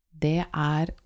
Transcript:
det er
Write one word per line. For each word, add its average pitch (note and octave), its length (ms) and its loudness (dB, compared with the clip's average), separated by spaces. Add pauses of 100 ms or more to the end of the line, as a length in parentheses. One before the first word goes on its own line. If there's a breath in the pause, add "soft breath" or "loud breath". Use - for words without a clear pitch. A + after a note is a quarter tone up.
(220)
det D#3+ 240 2
er D3+ 460 -2 (140)